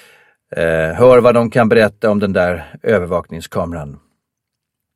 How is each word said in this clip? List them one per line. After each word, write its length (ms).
Eh, 380
hör 240
vad 160
de 160
kan 180
berätta 420
om 80
den 140
där 500
övervakningskameran." 1200